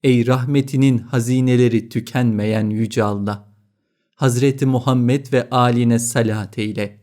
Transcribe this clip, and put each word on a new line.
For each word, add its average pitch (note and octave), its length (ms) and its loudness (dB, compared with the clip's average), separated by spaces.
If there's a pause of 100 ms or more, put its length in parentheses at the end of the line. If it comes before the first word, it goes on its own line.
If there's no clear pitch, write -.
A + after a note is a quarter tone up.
Ey B2 240 4
rahmetinin C3+ 720 0
hazineleri B2 880 0
tükenmeyen G#2+ 800 -2
Yüce A2 340 -2
Allah! G2+ 500 -6 (600)
Hazreti C3+ 520 0
Muhammed B2+ 680 0
ve B2 180 0
âline A#2+ 480 2
salat A2 600 -2
eyle G#2+ 440 -6